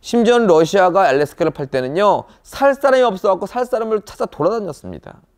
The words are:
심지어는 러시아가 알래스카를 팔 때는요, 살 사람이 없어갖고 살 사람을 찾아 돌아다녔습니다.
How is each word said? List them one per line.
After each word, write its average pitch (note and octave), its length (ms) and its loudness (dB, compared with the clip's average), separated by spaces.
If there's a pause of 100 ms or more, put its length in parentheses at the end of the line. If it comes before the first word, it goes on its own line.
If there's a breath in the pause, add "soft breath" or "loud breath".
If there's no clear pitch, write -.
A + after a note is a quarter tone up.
심지어는 A#3 480 2
러시아가 F3+ 540 4
알래스카를 D3 500 0
팔 C#3+ 160 -10
때는요, C#3+ 560 -2 (180 soft breath)
살 C#4 320 0
사람이 C4 300 2
없어갖고 F#3+ 420 -2
살 A#3+ 200 -6
사람을 A3 360 -4
찾아 - 240 -10
돌아다녔습니다. D#3+ 960 -8 (160)